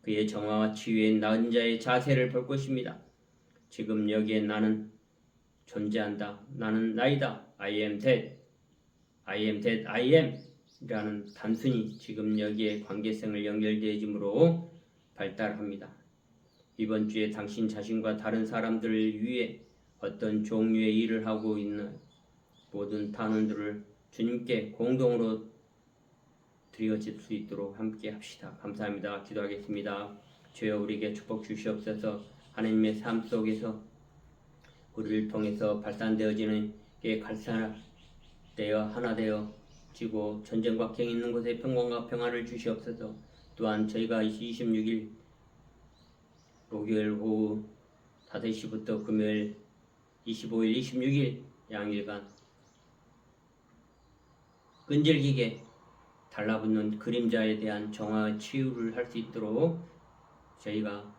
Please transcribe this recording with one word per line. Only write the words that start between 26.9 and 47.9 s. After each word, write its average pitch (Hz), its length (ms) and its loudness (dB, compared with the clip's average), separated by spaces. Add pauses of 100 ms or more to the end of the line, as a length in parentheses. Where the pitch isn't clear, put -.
수 - 160 -8
있도록 101 420 -8
함께 107 340 -6
합시다. - 500 -14
감사합니다. 101 640 -6
기도하겠습니다. 101 920 -6 (360)
주여, 107 280 -2
우리에게 107 320 -2
축복 110 300 -6
주시옵소서. 107 800 -4 (300)
하나님의 110 420 4
삶 113 260 -2
속에서 110 600 -2 (1120)
우리를 107 320 0
통해서 107 540 0
발산되어지는 107 920 0 (280)
게 110 180 0
갈사되어 107 1600 -4 (100)
하나 117 240 -2
되어지고, 107 1300 -4
전쟁, 113 340 0
박해가 113 320 -2
있는 117 220 0
곳에 117 260 0
평강과 120 480 0
평안을 120 400 -2
주시옵소서. 113 640 -6 (440)
또한 107 320 2
저희가 113 340 2
이십육 110 640 0
일 110 240 -2 (1600)
목요일 107 400 0
오후 107 540 0 (640)